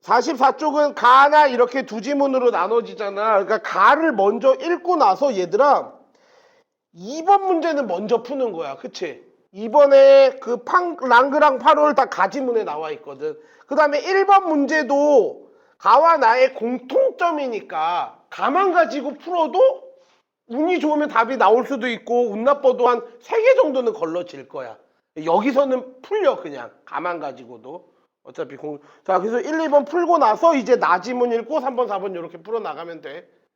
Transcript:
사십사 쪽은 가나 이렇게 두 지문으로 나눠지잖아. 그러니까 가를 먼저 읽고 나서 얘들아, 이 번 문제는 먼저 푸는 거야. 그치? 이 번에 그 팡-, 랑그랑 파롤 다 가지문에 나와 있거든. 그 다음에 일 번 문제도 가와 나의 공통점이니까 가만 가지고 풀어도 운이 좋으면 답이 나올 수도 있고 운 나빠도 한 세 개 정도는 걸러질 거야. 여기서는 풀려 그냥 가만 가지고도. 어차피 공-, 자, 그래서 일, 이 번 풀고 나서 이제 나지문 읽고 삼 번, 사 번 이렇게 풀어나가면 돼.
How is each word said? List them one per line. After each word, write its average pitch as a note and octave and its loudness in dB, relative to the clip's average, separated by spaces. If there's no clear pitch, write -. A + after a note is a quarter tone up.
사십사 B3+ 0
쪽은 D4 -2
가나 C#4+ 6
이렇게 B3 0
두 G#3+ -10
지문으로 C4 0
나눠지잖아. G3+ -2
그러니까 G#3 -2
가를 C#4+ 2
먼저 A3 2
읽고 E4+ -4
나서 B3+ 2
얘들아, F#3 0
이 A#3+ -14
번 G4 2
문제는 D#4+ -2
먼저 G#3 -4
푸는 B3+ -6
거야. D3+ -8
그치? E3+ -12
이 G#3 -10
번에 C4+ 6
그 A#3 -8
팡-, F4 -2
랑그랑 C4+ 2
파롤 D4 2
다 B3+ 2
가지문에 A3+ -4
나와 D#3 -8
있거든. D3 -12
그 C#4+ -4
다음에 D4 2
일 F#4+ 0
번 G4 4
문제도 C#4+ 0
가와 D4+ 4
나의 B3+ 2
공통점이니까 B3 -4
가만 D#4+ -2
가지고 C#4+ -2
풀어도 F4 -2
운이 D4+ -2
좋으면 D4+ -2
답이 A3+ -2
나올 A3 2
수도 B3+ -6
있고 A#3+ -4
운 G#3+ -8
나빠도 C4 0
한 A#3+ 0
세 A4+ -4
개 B4+ 4
정도는 C4 0
걸러질 E3 -10
거야. B2 -14
여기서는 B3+ -2
풀려 F#4 -2
그냥 C3 -14
가만 E3+ -8
가지고도. B2+ -16
어차피 C#3 -14
공-, D3 -14
자, F#3 0
그래서 A3+ -4
일, D4+ -4
이 D#4+ -4
번 C#4+ 2
풀고 E4+ 0
나서 C4+ 2
이제 A#3+ 2
나지문 A3 -2
읽고 A#3 -4
삼 B3+ -6
번, A#3+ -2
사 G3+ -6
번 F#3+ -8
이렇게 E3+ -14
풀어나가면 E3+ -10
돼. C#3+ -16